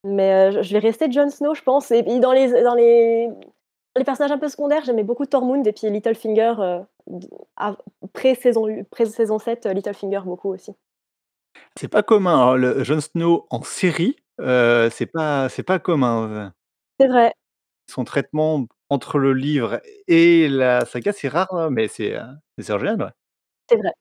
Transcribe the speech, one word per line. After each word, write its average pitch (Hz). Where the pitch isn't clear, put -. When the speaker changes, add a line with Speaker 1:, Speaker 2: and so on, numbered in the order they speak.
Speaker 1:
Mais, 190
heu, -
je, 202
je 190
vais 214
rester 226
Jon 285
Snow, 294
je 294
pense 269
et 233
puis 240
dans 254
les, 254
dans 240
les, 233
les 262
personnages 277
un 285
peu 294
secondaires, 294
j'aimais 233
beaucoup 240
Tormund 254
et 208
puis 214
Littlefinger, 220
heu, 180
d-, 180
av-, 208
pré-saison 240
huit, 214
pré-saison 214
sept, 233
heu, 196
Littlefinger 196
beaucoup 180
aussi. 185
Speaker 2:
C'est 131
pas 208
commun, 175
hein, 131
le 127
Jon 143
Snow 170
en 120
série, 180
heu, 120
c'est -
pas, 147
c'est -
pas 185
commun, 113
heu, 92
Speaker 1:
C'est 269
vrai. 247
Speaker 2:
son 135
traitement 151
entre 139
le 135
livre 131
et 165
la 127
saga, 123
c'est -
rare, 175
heu, 165
mais 113
c'est, 104
heu, 110
mais 107
c'est 107
original, 151
ouais. 95
Speaker 1:
C'est 233
vrai. 196